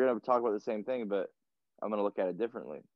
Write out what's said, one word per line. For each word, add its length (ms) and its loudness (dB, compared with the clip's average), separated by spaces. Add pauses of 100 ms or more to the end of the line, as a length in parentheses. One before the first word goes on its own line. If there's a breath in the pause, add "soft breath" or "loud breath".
gonna 160 2
talk 180 4
about 140 2
the 80 0
same 240 -4
thing, 240 -4
but 180 0 (540)
I'm 80 -4
gonna 140 0
look 160 -2
at 100 2
it 80 -4
differently. 420 -6 (160)